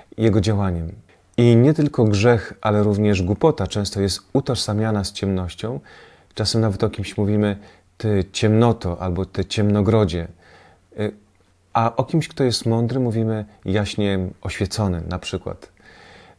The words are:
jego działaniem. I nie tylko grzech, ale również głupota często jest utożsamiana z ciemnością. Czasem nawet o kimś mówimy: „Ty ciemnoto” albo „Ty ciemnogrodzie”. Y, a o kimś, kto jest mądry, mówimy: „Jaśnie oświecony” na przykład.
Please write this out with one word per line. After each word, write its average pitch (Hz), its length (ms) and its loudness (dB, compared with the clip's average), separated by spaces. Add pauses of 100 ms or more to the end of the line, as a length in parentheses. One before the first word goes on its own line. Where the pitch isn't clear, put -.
(160)
jego 110 240 2
działaniem. 92 520 -2 (440)
I 120 200 6
nie 135 180 6
tylko 147 300 2
grzech, 107 560 2
ale 104 220 2
również 104 400 2
głupota 101 440 0
często 101 340 -4
jest 98 200 -2 (120)
utożsamiana 110 720 -2
z - 80 -8
ciemnością. 98 680 -4 (540)
Czasem 113 260 0
nawet 110 240 0
o 104 60 0
kimś - 260 -10
mówimy: 104 400 0 (420)
„Ty 104 340 0
ciemnoto” 110 720 2
albo 92 220 -4
„Ty 92 200 -6
ciemnogrodzie”. 104 840 0 (680)
Y, 107 140 -6 (600)
a 113 240 0
o 123 80 0
kimś, 156 240 -2
kto - 160 -2
jest 117 220 0
mądry, 117 340 0
mówimy: 110 440 -2 (200)
„Jaśnie 98 540 0 (220)
oświecony” 95 680 -4
na 90 100 -6
przykład. - 540 -10 (680)